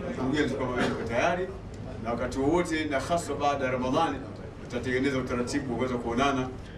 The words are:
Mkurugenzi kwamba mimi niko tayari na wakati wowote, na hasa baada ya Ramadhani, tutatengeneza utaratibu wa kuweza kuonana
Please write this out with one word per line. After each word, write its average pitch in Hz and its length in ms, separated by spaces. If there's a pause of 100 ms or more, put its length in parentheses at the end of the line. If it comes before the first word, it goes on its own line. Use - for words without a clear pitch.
(120)
Mkurugenzi 131 420
kwamba 127 220
mimi 123 140
niko - 200
tayari 175 380 (560)
na 113 80
wakati 127 280
wowote, 160 460
na 139 140
hasa 165 340
baada 139 320
ya 127 60
Ramadhani, 135 460 (460)
tutatengeneza 127 540
utaratibu 123 540
wa 113 60
kuweza 123 180
kuonana 127 520 (300)